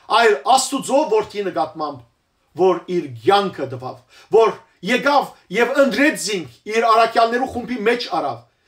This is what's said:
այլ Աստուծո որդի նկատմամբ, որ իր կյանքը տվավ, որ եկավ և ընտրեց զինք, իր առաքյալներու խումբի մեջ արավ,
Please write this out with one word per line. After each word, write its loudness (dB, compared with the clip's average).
այլ 4
Աստուծո 0
որդի -2
նկատմամբ, -6
որ 2
իր -4
կյանքը 0
տվավ, -12
որ 4
եկավ 0
և 0
ընտրեց 2
զինք, -8
իր 0
առաքյալներու 2
խումբի -8
մեջ -2
արավ, -4